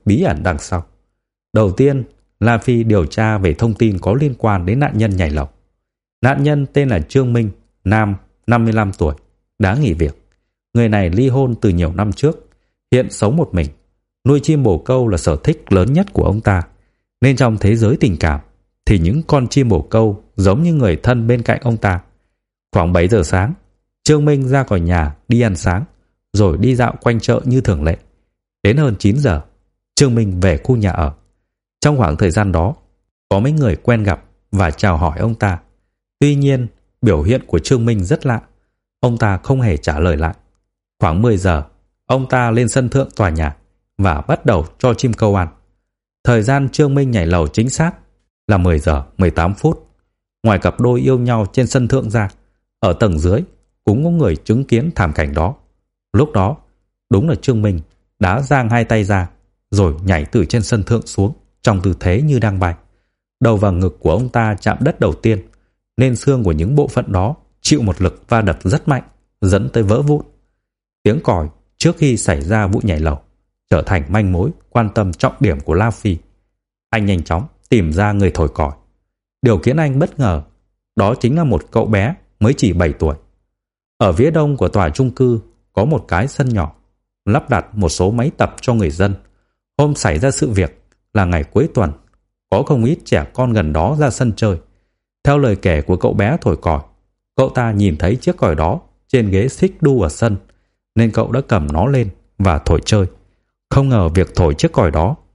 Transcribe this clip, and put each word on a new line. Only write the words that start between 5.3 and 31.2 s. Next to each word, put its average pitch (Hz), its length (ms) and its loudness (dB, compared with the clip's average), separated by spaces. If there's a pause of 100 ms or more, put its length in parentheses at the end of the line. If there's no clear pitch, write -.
lầu. 73 200 -4 (720)
Nạn 139 220 2
nhân 143 300 0
tên 143 160 0
là 98 100 0
Trương 123 340 -2
Minh, 113 180 0 (320)
nam, 104 320 0 (320)
năm 117 160 2
mươi 113 100 0
lăm 107 200 0
tuổi, 73 220 -2 (440)
đã 98 160 2
nghỉ 131 180 0
việc. 78 240 -2 (560)
Người 117 160 2
này 101 200 2
ly 113 200 2
hôn 127 320 0
từ 110 80 2
nhiều 85 240 0
năm 98 200 -2
trước, - 360 -4 (420)
hiện 127 180 2
sống 110 280 -2
một 160 160 -2
mình 82 140 0 (600)
nuôi 143 160 4
chim 156 200 0
bồ 98 140 2
câu 127 300 -2
là 95 100 0
sở 78 260 0
thích - 260 -2
lớn 95 240 2
nhất 190 200 0
của - 100 2
ông 104 180 0
ta, 98 200 0 (600)
nên 131 140 4
trong 120 220 0
thế 101 180 2
giới 113 220 2
tình 104 200 0
cảm 76 220 -2 (460)
thì 101 140 4
những 98 280 0
con 131 200 2
chim 131 220 0
bồ 85 120 2
câu 110 420 0 (120)
giống 98 280 2
như 170 100 2
người 117 220 2
thân 120 320 0
bên 123 140 2
cạnh 110 200 -2
ông 117 160 0
ta. 92 240 -2 (720)
Khoảng 87 220 2
bảy 87 140 4
giờ 101 160 2
sáng, 95 300 -2 (500)
Trương 151 220 2
Minh 139 220 0
ra 135 160 0
khỏi 101 160 -2
nhà 82 360 0 (120)
đi 120 140 2
ăn 107 140 0
sáng, 92 280 -2 (500)
rồi 98 240 2
đi 123 180 2
dạo 120 260 -2
quanh 117 180 0
chợ 113 260 0
như 127 160 0
thường 90 220 -2
lệ. 80 140 0 (640)
Đến 110 140 2
hơn 139 220 2
chín 104 180 2
giờ, 104 240 0 (540)
Trương 131 200 2
Minh 101 240 0
về 87 180 2
khu - 180 -2
nhà 101 160 0
ở. 73 220 -2 (640)